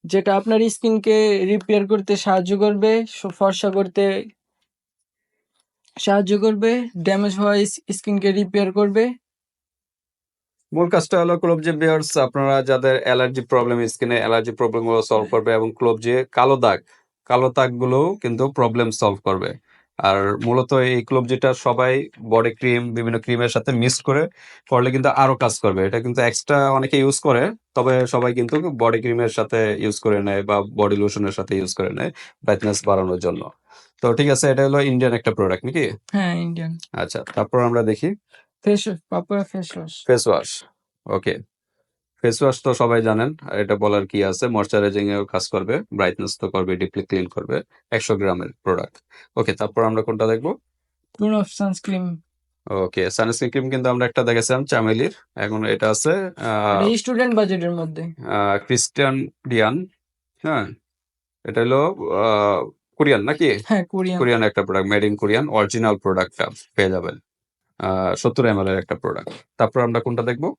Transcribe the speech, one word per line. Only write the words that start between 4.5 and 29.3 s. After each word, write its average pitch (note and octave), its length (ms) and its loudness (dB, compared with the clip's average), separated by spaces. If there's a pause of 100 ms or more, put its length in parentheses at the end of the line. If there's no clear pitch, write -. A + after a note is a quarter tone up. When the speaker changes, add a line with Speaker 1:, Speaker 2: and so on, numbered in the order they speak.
Speaker 1:
সাহায্য G3+ 400 2
করবে, A3 500 0 (100)
ড্যামেজ G3 400 0
হওয়া G#3 180 2
ইস-, G3+ 240 -2 (120)
স্কিনকে G3 400 0
রিপেয়ার G3 400 0
করবে। G#3 420 2 (1600)
Speaker 2:
মূল E3+ 140 2
কাজটা F3 320 2
হলো E3+ 180 2
ক্লোভ E3+ 220 2
জেল D#3+ 180 0
ভিউয়ার্স, D#3+ 400 2
আপনারা C3+ 440 2
যাদের C3 400 2
অ্যালার্জি B2+ 380 0
প্রবলেম, A#2+ 460 0
স্কিনে A#2+ 300 -2
অ্যালার্জি A2+ 360 0
প্রবলেম A2+ 340 0
গুলো A2+ 160 2
সলভ A2 160 0
Speaker 1:
হ্যাঁ। G#2+ 120 -2
Speaker 2:
করবে A2+ 240 2
এবং A2 220 0
ক্লোভ A#2 240 0
জেল A#2+ 320 0
কালো C3 240 4
দাগ, A2+ 240 2 (440)
কালো B2+ 260 2
দাগগুলোও B2+ 640 0
কিন্তু C3 380 -2
প্রবলেম A#2+ 380 0
সলভ G2+ 340 0
করবে। F#2+ 300 -2 (440)
আর G2 400 2
মূলত B2 360 0
এই B2+ 300 2
ক্লোভ B2+ 220 0
জেলটা C3 280 0
সবাই B2+ 540 0 (140)
বডি A2+ 320 2
ক্রিম, A#2+ 400 0
বিভিন্ন A#2 240 -2
ক্রিমের A#2+ 300 0
সাথে A2+ 240 -2
মিক্স B2 280 0
করে D3 280 0 (420)
করলে B2+ 200 2
কিন্তু C3 180 0
আরো C3+ 280 4
কাজ A#2+ 240 -2
করবে। F#2+ 260 2
এটা G2 140 -2
কিন্তু A#2+ 200 -2
এক্সট্রা C#3 500 2
অনেকে C3+ 280 0
ইউজ C#3 220 2
করে, C#3 300 2 (240)
তবে B2+ 320 2
সবাই B2 280 0
কিন্তু B2 220 -2 (140)
বডি A2+ 300 0
ক্রিমের A#2 280 0
সাথে A2 500 0